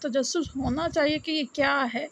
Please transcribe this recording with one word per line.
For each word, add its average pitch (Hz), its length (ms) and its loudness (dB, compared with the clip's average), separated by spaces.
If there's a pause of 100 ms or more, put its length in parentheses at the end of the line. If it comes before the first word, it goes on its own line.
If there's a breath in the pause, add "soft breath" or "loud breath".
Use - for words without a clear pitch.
तजस्सुस 277 540 0
होना 269 300 0
चाहिए 302 320 2
कि - 120 -6
ये 311 120 0 (120)
क्या 277 180 4 (200)
है। 254 180 -4